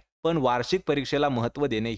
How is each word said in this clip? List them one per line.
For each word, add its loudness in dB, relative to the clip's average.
पण 2
वार्षिक 2
परीक्षेला 0
महत्त्व -2
देणे -2